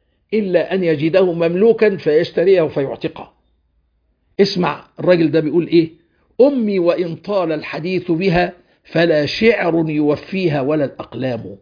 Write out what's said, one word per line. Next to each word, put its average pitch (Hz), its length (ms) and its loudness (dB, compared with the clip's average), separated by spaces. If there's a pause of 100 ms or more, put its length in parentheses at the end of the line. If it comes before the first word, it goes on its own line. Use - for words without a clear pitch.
(340)
إلا 185 400 0
أن 190 100 0
يجده 165 480 2
مملوكا 190 640 2
فيشتريه 170 680 2
فيعتقه". - 680 -6 (1080)
اسمع 175 460 0 (140)
الراجل 165 300 2
ده 160 100 2
بيقول 151 260 0
إيه: 160 240 2 (500)
"أمي 233 380 2
وإن 170 380 -2
طال 185 360 -4
الحديث 170 580 -6
بها 180 420 0 (320)
فلا 160 420 0
شعر 170 640 0
يوفيها 151 680 -2
ولا 147 240 0
الأقلام. 117 760 -8